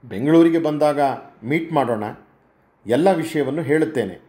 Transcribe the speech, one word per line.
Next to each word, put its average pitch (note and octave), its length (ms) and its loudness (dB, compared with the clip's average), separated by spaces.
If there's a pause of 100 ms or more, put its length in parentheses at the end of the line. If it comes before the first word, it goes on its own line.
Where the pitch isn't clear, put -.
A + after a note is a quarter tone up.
ಬೆಂಗಳೂರಿಗೆ D#3+ 540 4
ಬಂದಾಗ D3+ 420 0 (440)
ಮೀಟ್ E3 280 -4
ಮಾಡೋಣ, A#2 320 -2 (840)
ಎಲ್ಲ D3 260 2
ವಿಷಯವನ್ನು D#3 500 -4
ಹೇಳುತ್ತೇನೆ C#3 680 -2